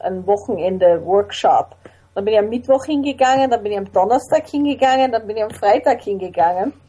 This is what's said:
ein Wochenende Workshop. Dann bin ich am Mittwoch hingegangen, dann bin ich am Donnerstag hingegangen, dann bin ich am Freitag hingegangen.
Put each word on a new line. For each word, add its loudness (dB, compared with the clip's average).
ein -8
Wochenende 0
Workshop. 0
Dann -6
bin 0
ich 4
am 0
Mittwoch 0
hingegangen, 0
dann 0
bin -6
ich -4
am -8
Donnerstag 0
hingegangen, 0
dann -4
bin -8
ich -4
am -4
Freitag 0
hingegangen. -2